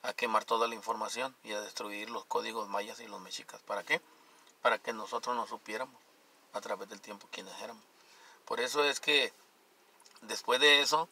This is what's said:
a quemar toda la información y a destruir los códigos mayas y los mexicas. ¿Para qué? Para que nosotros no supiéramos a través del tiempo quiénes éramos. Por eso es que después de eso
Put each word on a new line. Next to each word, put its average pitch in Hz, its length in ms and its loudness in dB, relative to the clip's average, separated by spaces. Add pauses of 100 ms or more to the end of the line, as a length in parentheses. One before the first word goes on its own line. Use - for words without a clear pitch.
a 123 120 -4
quemar 110 320 2
toda 117 220 2
la 117 80 -2
información 110 680 -4
y 110 80 -10
a 104 100 -4
destruir 104 480 -8
los 113 160 -8
códigos 110 440 -2
mayas 104 320 -4
y 113 60 -14
los 101 120 -12
mexicas. - 440 -14
¿Para 101 200 -4
qué? 160 180 0 (600)
Para 113 180 4
que 120 140 -6
nosotros 117 420 -4
no 117 100 -2
supiéramos 110 560 -10 (520)
a 104 80 -6
través 101 280 -6
del 104 120 -14
tiempo 101 300 -14
quiénes 95 300 -12
éramos. 110 220 -12 (640)
Por - 160 -2
eso 131 220 2
es 139 160 2
que 143 320 4 (920)
después 120 380 0
de 147 220 10
eso 156 300 4